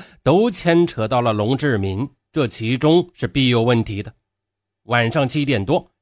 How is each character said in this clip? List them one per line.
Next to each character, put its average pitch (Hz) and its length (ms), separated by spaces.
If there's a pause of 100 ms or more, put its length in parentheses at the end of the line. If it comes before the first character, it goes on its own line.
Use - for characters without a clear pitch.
(240)
都 190 260
牵 170 380
扯 110 200
到 123 140
了 120 120
龙 107 220
志 131 220
民， 98 320 (220)
这 139 160
其 113 280
中 165 380
是 - 140
必 131 220
有 120 120
问 117 220
题 104 180
的。 - 100 (760)
晚 117 260
上 139 160
七 143 180
点 120 180
多， 147 280 (100)